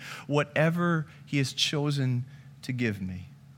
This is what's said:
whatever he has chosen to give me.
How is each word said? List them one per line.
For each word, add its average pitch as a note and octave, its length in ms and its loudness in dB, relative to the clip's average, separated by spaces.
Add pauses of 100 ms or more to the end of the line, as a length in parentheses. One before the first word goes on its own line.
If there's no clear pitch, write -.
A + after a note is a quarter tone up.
(280)
whatever D#3+ 800 2 (180)
he C#3+ 140 0
has C3 120 0
chosen C#3 720 0 (360)
to - 100 -6
give A2+ 300 0
me. F#2 280 -8 (280)